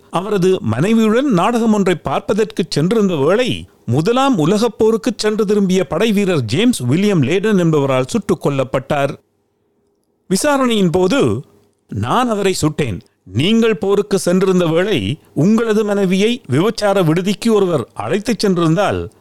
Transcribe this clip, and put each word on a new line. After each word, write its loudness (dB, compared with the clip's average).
அவரது 0
மனைவியுடன் 0
நாடகம் 2
ஒன்றை 0
பார்ப்பதற்கு -4
சென்றிருந்த 0
வேளை 0
முதலாம் 0
உலகப் 0
போருக்கு 0
சென்று -2
திரும்பிய 0
படை 0
வீரர் 0
ஜேம்ஸ் 0
வில்லியம் 0
லேடன் 0
என்பவரால் 0
சுட்டுக் -2
கொல்லப்பட்டார். -2
விசாரணையின் 0
போது, 0
"நான் -2
அவரை -2
சுட்டேன். -2
நீங்கள் 2
போருக்கு 0
சென்றிருந்த 2
வேளை -2
உங்களது 2
மனைவியை 0
விபச்சார 0
விடுதிக்கு 0
ஒருவர் 0
அழைத்துச் -4
சென்றிருந்தால் 0